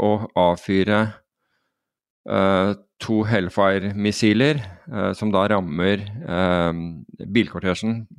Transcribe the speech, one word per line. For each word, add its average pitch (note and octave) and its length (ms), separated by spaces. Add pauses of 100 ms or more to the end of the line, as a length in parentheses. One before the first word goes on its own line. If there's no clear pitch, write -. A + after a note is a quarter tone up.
og G#2+ 340
avfyre, F#2+ 680 (1200)
eh, G2 460 (300)
to A2 240
Hellfire-missiler, G#2 1300 (280)
eh, G2 240
som G#2+ 200
da F#2+ 180
rammer, F#2+ 500 (240)
eh, F2 480 (540)
bilkortesjen. G2+ 800 (120)